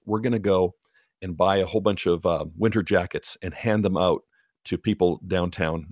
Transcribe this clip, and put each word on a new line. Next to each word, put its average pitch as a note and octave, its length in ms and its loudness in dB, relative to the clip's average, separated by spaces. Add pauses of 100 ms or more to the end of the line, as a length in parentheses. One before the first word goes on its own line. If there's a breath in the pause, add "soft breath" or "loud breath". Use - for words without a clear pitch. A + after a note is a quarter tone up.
"We're G#2+ 160 -2
gonna A#2+ 180 0
go F#2 360 0 (460)
and F#2 160 -8
buy G2 200 4
a F#2 80 2
whole G#2 160 -2
bunch G2 240 0
of, F2 200 2
uh, D#2+ 200 0 (120)
winter G#2+ 260 2
jackets F2+ 580 -2
and F2+ 120 -8
hand G#2+ 300 0
them F2+ 140 2
out F2 240 2 (440)
to - 120 -4
people F2+ 500 0
downtown, F2 640 -2